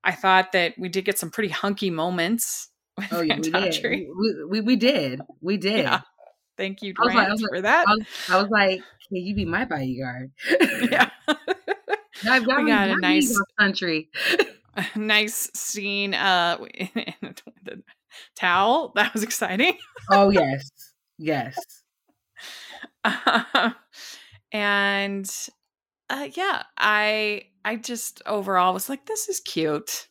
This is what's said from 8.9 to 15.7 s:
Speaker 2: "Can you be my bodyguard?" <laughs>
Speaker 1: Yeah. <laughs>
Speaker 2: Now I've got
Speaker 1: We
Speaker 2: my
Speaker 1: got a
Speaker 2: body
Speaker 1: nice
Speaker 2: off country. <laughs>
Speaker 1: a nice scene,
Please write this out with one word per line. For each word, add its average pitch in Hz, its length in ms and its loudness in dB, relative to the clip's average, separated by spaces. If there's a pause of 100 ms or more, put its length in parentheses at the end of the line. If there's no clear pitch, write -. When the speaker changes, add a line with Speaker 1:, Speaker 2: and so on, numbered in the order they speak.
Speaker 2:
"Can 190 100 -6
you 185 180 -4
be 196 100 -2
my 175 200 -2
bodyguard?" 131 680 -6 (180)
<laughs> - 420 2
Speaker 1:
Yeah. 254 180 4 (180)
<laughs> 302 160 -2 (800)
Speaker 2:
Now 233 100 2
I've 247 140 4
got 269 100 2
Speaker 1:
We 294 80 2
Speaker 2:
my 302 40 2
Speaker 1:
got 208 200 4
a - 40 0
Speaker 2:
body - 80 0
Speaker 1:
nice 226 380 2
Speaker 2:
off 196 80 -2 (120)
country. 185 500 0 (340)
<laughs> - 320 -8
Speaker 1:
a 208 240 -6
nice 214 560 0
scene, 202 600 -4